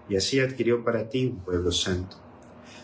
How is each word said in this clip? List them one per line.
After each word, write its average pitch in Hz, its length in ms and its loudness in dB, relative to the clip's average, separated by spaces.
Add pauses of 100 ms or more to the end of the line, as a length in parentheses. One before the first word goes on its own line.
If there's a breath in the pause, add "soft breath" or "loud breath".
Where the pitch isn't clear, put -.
y 98 80 2
así 131 240 2
adquirió 120 420 2
para 113 260 0
ti 127 180 0
un 101 140 -2
pueblo 87 300 0
santo. 92 460 0 (680 loud breath)